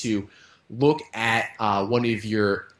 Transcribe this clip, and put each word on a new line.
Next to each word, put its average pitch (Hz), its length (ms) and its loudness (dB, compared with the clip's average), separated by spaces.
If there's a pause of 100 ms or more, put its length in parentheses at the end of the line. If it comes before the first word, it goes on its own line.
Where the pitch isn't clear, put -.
to 104 280 -2 (400)
look 143 320 2 (120)
at, 113 360 0 (100)
uh, 101 260 2
one 120 200 0
of 110 200 -2
your 104 420 0 (120)